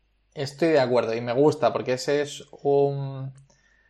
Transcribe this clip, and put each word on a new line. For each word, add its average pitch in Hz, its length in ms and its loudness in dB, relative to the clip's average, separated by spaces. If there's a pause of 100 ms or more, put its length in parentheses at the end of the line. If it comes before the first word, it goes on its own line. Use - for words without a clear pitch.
(340)
estoy 139 360 -2
de 151 100 4
acuerdo 120 360 2
y 117 60 -4
me 120 120 -4
gusta, 143 400 2
porque 117 200 -4
ese 143 280 0
es - 240 -10 (160)
un... 139 640 0
o 131 60 -14 (560)